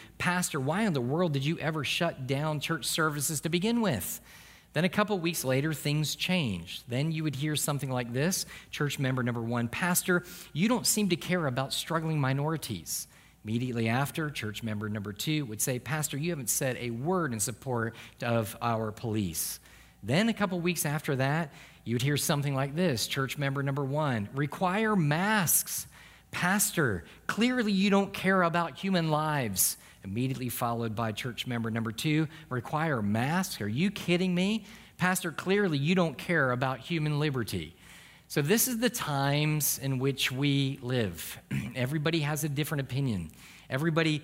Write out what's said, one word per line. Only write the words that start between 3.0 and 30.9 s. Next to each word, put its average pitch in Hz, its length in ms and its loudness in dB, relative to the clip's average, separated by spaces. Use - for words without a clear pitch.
to 170 80 -2
begin 208 320 2
with?" 143 400 0
Then 156 120 2
a 185 40 4
couple 208 280 0
weeks 170 260 -2
later, 135 300 2
things 147 400 0
changed. 110 720 -2
Then 135 240 0
you 160 120 -2
would 143 140 -2
hear 151 180 -2
something 139 340 -2
like 123 240 -2
this, 156 320 0
church 143 300 -2
member 131 240 2
number 120 180 0
one, 117 260 0
"Pastor, 180 560 2
you 170 140 2
don't 220 180 2
seem 208 240 2
to 170 60 2
care 175 320 0
about 131 260 -2
struggling 160 480 0
minorities." 143 880 -2
Immediately 117 460 0
after, 143 400 0
church 107 320 -8
member 107 260 -4
number 104 240 -4
two 151 340 -2
would 107 140 -8
say, 127 200 -2
"Pastor, 147 400 -4
you 165 100 -2
haven't 143 220 -4
said 131 280 0
a 120 120 -4
word 147 420 0
in 110 60 -2
support 113 560 -2
of 117 400 0
our 113 300 0
police." 104 680 -2
Then 160 260 2
a 220 60 0
couple 190 260 -2
weeks 170 240 0
after 151 300 -2
that, 143 360 0
you 113 120 0
would 120 80 0
hear 147 120 4
something 143 380 0
like 135 220 -2
this, 160 320 2
church 135 320 -2
member 139 240 0
number 139 200 0
one, 135 520 0
"Require 185 600 0
masks. 175 920 2
Pastor, 165 760 0
clearly 240 460 2
you 196 180 4
don't 196 240 4
care 190 300 4
about 165 340 2
human 180 320 2
lives." 147 680 2
Immediately 123 460 -2
followed 117 460 -2